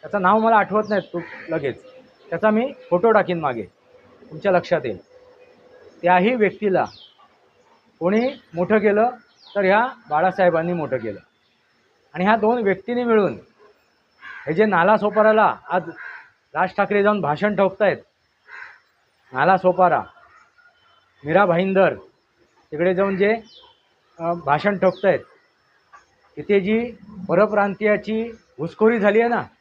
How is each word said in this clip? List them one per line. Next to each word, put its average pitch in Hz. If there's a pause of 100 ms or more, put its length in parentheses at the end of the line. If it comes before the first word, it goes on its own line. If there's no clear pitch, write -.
त्याचं 196
नाव 190
मला 226
आठवत 202
नाही 202 (120)
तू 170 (280)
लगेच, 143 (420)
त्याचा 170
मी 233 (180)
फोटो 226
टाकीन 180
मागे, 123 (680)
तुमच्या 175
लक्षात 175
येईल. 104 (1040)
त्याही 180
व्यक्तीला 196 (1160)
कोणी 214 (260)
मोठं 180
केलं 208 (460)
तर 202
ह्या 208 (240)
बाळासाहेबांनी 175
मोठं 143
केलं. 110 (920)
आणि 175
ह्या 214
दोन 226
व्यक्तींनी 208
मिळून 214 (1120)
हे 156
जे 202
नाला 196
सोपाराला 208 (120)
आज 180 (720)
राज 175
ठाकरे 202
जाऊन 208
भाषण 160
ठोकतायत, 190 (1400)
नाला 156
सोपारा, 180 (1200)
मीरा 170
भाईंदर 185 (800)
तिकडे 175
जाऊन 196
जे, 208 (840)
अ, 170
भाषण 170
ठोकतायत, 180 (1160)
इथे 196
जी 220 (360)
परप्रांतीयाची 208 (280)
घुसखोरी 220
झाली 208
आहे 233
ना 220 (180)